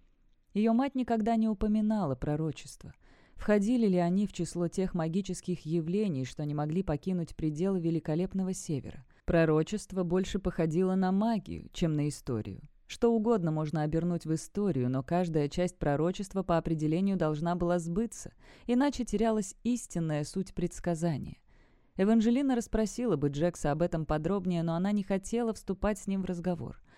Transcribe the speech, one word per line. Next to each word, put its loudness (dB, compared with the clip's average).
Ее 4
мать 2
никогда 2
не 2
упоминала 2
пророчества. -4
Входили 4
ли 4
они 2
в -6
число -2
тех -2
магических -4
явлений, -2
что -6
не -4
могли -2
покинуть -2
пределы -2
великолепного -2
Севера? -6
Пророчество 2
больше 0
походило 0
на 2
магию, -2
чем 0
на 0
историю. -6
Что 2
угодно 2
можно 0
обернуть 0
в 0
историю, 0
но 0
каждая 2
часть -2
пророчества 0
по 2
определению 0
должна 0
была 0
сбыться, -4
иначе 2
терялась 0
истинная -2
суть -6
предсказания. -2
Эванжелина 4
расспросила 0
бы 2
Джекса 0
об 0
этом 0
подробнее, 0
но 0
она 0
не 0
хотела -2
вступать -2
с -10
ним -2
в -4
разговор. -4